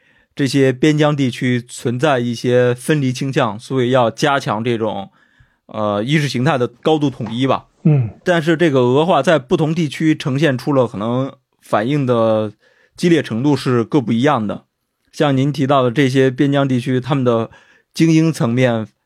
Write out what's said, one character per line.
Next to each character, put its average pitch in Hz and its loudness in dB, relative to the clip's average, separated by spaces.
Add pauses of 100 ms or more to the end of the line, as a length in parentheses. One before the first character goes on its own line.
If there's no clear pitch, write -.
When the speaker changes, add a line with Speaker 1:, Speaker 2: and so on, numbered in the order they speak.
(340)
Speaker 1:
这 139 -2
些 131 2
边 151 2
疆 151 2
地 139 0
区 123 -2
存 123 -6
在 139 0
一 120 -4
些 123 2
分 151 -2
离 131 0
倾 135 -6
向， 120 -2
所 131 -6
以 123 0
要 123 2
加 139 0
强 117 -4
这 120 0
种， 104 -6 (560)
呃， 104 -4
意 143 0
识 147 -2
形 120 -4
态 143 0
的 120 0
高 160 0
度 147 0
统 120 -8
一 127 -2
吧。 113 -2 (180)
Speaker 2:
嗯。 135 4 (140)
Speaker 1:
但 170 0
是 160 0
这 165 2
个 135 2
俄 127 2
化 160 2
在 160 2
不 165 -2
同 156 -2
地 165 -2
区 156 -2
呈 139 -4
现 139 0
出 147 -4
了 127 2
可 98 -10
能 120 -4 (300)
反 110 -2
应 143 0
的 113 0 (460)
激 175 0
烈 160 4
程 117 -6
度 147 2
是 123 0
各 151 0
不 113 -2
一 117 0
样 135 0
的。 98 -8 (480)
像 143 0
您 139 0
提 135 -2
到 135 2
的 123 0
这 135 2
些 131 2
边 139 0
疆 139 2
地 127 0
区， 127 -2
他 127 -4
们 135 0
的 113 0 (440)
精 165 2
英 160 4
层 120 -2
面 117 0 (180)